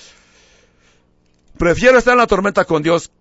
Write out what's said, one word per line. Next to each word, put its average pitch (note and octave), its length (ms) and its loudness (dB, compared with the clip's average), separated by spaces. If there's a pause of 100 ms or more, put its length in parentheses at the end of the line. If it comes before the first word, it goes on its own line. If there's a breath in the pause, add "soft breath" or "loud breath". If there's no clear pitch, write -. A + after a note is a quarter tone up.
(1600 soft breath)
Prefiero F3 400 2
estar B3 140 0
en B3 60 2
la A#3 60 2
tormenta F#3+ 400 -2
con D#3 160 -4
Dios E3 400 -4